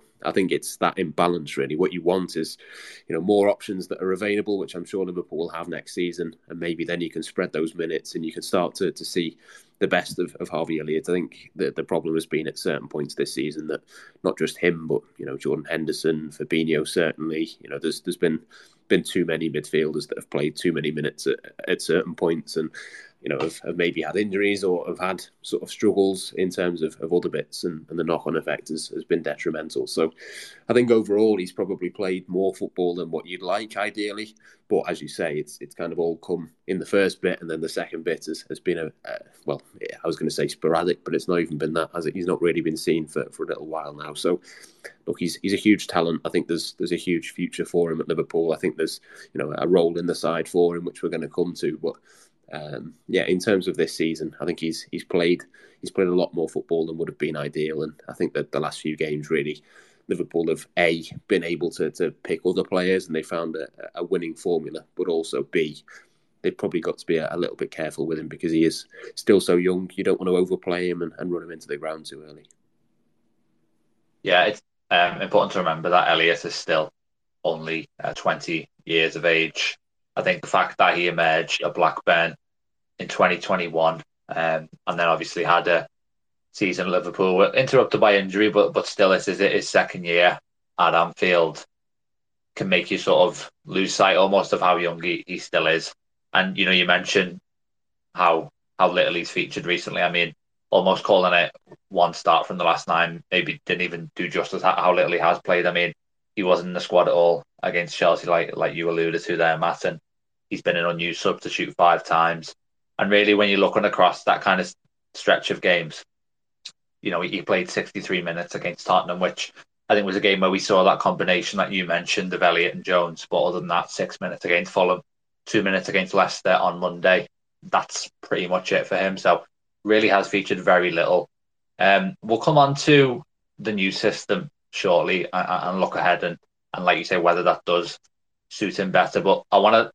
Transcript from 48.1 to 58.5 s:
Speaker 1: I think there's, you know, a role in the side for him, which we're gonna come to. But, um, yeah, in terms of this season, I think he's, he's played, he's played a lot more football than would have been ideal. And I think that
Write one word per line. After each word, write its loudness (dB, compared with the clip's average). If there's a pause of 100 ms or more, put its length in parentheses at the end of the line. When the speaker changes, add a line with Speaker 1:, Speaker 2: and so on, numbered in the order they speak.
Speaker 1:
I -2
think -4
there's, -4 (320)
you -6
know, -4
a -2
role 4
in -4
the -2
side -2
for 2
him, -8
which -10
we're -4
gonna -6
come -2
to. -4
But, -4 (560)
um, -12 (140)
yeah, 2
in 0
terms 0
of -4
this -2
season, -4
I -6
think -4
he's, -6
he's -8
played, 0 (360)
he's -12
played 2
a 0
lot 2
more -2
football -2
than -8
would -4
have -14
been -2
ideal. -4
And -6 (120)
I -12
think -2
that -4